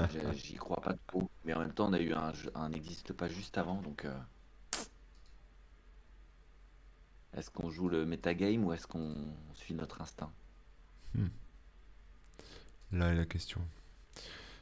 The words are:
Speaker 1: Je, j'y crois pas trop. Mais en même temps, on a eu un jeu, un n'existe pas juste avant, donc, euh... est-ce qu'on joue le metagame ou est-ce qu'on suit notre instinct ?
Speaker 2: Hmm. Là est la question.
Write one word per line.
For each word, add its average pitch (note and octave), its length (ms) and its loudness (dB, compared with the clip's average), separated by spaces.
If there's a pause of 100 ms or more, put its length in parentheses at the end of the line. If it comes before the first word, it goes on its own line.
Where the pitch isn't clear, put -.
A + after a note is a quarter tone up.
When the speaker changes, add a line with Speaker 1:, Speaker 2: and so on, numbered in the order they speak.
(120)
Speaker 1:
Je, D#2 240 0
j'y - 200 -8
crois - 260 0
pas F#2 120 2 (120)
trop. F#2 240 2 (140)
Mais D#2+ 100 2
en E2 60 2
même - 120 0
temps, G#2 160 4
on F#2+ 40 6
a F2 80 8
eu E2+ 120 4
un E2 200 2
jeu, - 220 -6
un D#2 160 -2
n'existe E2 420 -4
pas F2 160 0
juste F2+ 280 -6
avant, F#2 240 2
donc, D2 240 -6
euh... C2+ 140 -4 (3250)
est-ce - 160 -6
qu'on - 200 -2
joue F2 180 2
le D#2+ 160 6
metagame F2+ 600 4
ou E2+ 80 4
est-ce E2+ 140 -2
qu'on D#2+ 280 -2 (400)
suit - 200 -8
notre - 280 -4
instinct ? - 300 -6 (840)
Speaker 2:
Hmm. G#2+ 140 4 (1600)
Là F2 200 8
est - 40 8
la E2+ 100 6
question. - 340 -2 (1000)